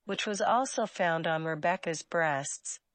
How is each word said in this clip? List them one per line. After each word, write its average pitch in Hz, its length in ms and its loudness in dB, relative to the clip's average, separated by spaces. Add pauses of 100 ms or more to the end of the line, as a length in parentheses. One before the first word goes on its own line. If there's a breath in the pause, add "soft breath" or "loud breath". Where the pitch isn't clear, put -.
which 196 200 -4
was 208 160 -2
also 226 460 2
found 165 400 0
on 160 180 0
Rebecca's 160 560 -2
breasts, 147 800 -2 (160)